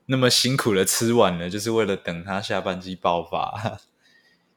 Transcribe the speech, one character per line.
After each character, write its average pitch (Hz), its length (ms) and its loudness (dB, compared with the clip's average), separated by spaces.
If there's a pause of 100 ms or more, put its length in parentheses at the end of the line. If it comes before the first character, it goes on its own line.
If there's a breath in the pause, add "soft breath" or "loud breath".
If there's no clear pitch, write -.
那 135 100 0
么 127 140 4
辛 127 260 2
苦 113 180 2
的 95 100 4
吃 113 280 0
完 101 260 4
了， 87 120 -6
就 104 80 -6
是 107 120 -4
为 113 140 2
了 98 120 0
等 85 280 -8
他 95 160 -4
下 104 200 -4
半 90 200 -4
季 92 160 -10
爆 87 260 0
发。 87 580 -6 (760 soft breath)